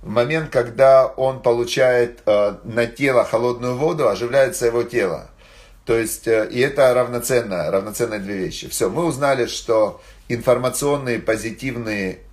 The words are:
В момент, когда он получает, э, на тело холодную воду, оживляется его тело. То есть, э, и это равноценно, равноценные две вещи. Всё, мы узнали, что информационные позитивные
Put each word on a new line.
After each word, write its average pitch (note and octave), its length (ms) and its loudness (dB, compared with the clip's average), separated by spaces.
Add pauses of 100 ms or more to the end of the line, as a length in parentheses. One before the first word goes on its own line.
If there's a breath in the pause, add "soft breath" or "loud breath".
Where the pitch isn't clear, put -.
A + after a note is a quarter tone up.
В - 60 -14
момент, C#3+ 400 0
когда C3 580 4
он C3 340 -2
получает, A#2+ 840 2
э, G#2 300 2 (100)
на A#2+ 220 -2
тело C3 360 2
холодную B2 540 -2
воду, D3 320 0
оживляется A#2+ 560 0
его A#2 180 2
тело. G#2 460 -4 (560 soft breath)
То A#2 120 2
есть, A2+ 300 -4
э, A2 240 2
и B2 80 -4
это C3 340 4
равноценно, A#2 800 -2
равноценные G#2 480 -2
две G2 160 -8
вещи. F2+ 320 -8
Всё, - 220 -2
мы D3+ 160 -2
узнали, C3+ 400 0
что G#2+ 560 0 (260 loud breath)
информационные B2+ 920 0
позитивные A2 1000 -4 (120)